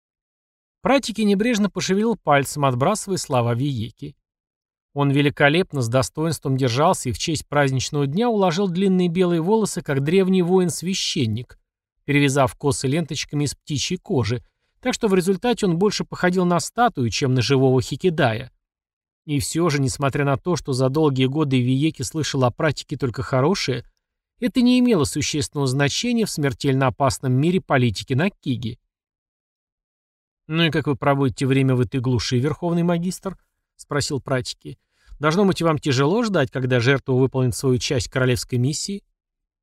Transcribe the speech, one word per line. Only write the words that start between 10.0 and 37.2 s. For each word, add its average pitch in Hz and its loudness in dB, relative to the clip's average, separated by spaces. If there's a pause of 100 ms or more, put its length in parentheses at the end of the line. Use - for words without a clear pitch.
древний 185 4
воин-священник, 165 -2 (460)
перевязав 143 2
косы 139 -2
ленточками 147 -4
из 135 -4
птичьей - -6
кожи, 120 -2 (360)
так 247 -2
что - -2
в 190 2
результате 196 0
он 170 0
больше 190 0
походил 180 0
на 175 2
статую, 156 0
чем 131 0
на 127 2
живого 131 4
хикидая. 131 -2 (760)
И 147 -2
все 160 0
же, 143 0
несмотря 139 -2
на 139 2
то, 180 -2
что - -6
за 131 2
долгие 135 2
годы 135 0
Виеки 135 0
слышал 143 -4
о 123 2
пратике - -4
только 127 -4
хорошее, 135 -2 (560)
это 247 0
не 247 6
имело 226 4
существенного 143 -4
значения 143 0
в - -4
смертельно 135 0
опасном 131 0
мире 170 2
политики 123 0
Наккиги. 123 -4 (1700)
"Ну 165 0
и 165 2
как 151 -2
вы 143 0
проводите 139 0
время 131 2
в 123 2
этой 127 -2
глуши, 123 0
верховный 170 -2
магистр?" 175 -4 (440)
спросил 143 -4
пратики. - -6 (400)
"Должно 160 2
быть, 185 2
и 165 0
вам 160 2
тяжело 143 2
ждать, 185 0
когда 127 0
жертва 135 0
выполнит 127 0